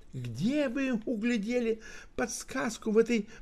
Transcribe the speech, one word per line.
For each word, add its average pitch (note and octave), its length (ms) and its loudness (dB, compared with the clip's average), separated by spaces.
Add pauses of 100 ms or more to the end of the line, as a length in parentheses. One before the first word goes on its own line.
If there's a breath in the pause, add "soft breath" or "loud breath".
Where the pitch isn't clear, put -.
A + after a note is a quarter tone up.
(120)
Где E3 560 0
вы C4 360 0
углядели A3+ 760 0 (360 loud breath)
подсказку B3+ 760 -4
в G#3 80 4
этой A#3 300 4 (140 loud breath)